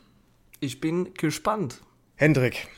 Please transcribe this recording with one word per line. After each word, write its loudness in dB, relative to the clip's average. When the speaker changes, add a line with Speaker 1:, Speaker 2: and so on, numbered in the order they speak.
Speaker 1:
Ich -6
bin -2
gespannt. -2
Speaker 2:
Hendrik. 2